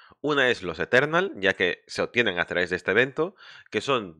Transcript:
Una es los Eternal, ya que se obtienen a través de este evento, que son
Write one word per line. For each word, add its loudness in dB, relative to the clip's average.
Una 2
es 0
los -6
Eternal, 0
ya 2
que 0
se -4
obtienen 0
a 2
través -2
de -2
este -2
evento, 0
que -4
son -4